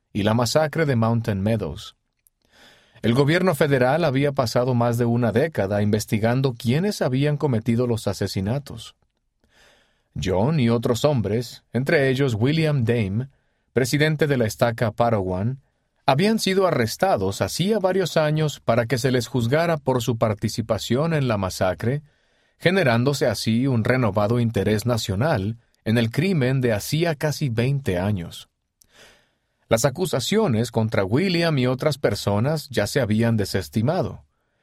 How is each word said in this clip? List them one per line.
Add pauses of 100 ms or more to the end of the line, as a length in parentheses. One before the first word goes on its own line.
(120)
y
la
masacre
de
Mountain
Meadows. (1040)
El
gobierno
federal
había
pasado
más
de
una
década
investigando
quiénes
habían
cometido
los
asesinatos. (1200)
John
y
otros
hombres,
entre
ellos
William
Dame, (420)
presidente
de
la
estaca
Parowan, (480)
habían
sido
arrestados
hacía
varios
años
para
que
se
les
juzgara
por
su
participación
en
la
masacre, (580)
generándose
así
un
renovado
interés
nacional (260)
en
el
crimen
de
hacía
casi
veinte
años. (1200)
Las
acusaciones
contra
William
y
otras
personas
ya
se
habían
desestimado, (400)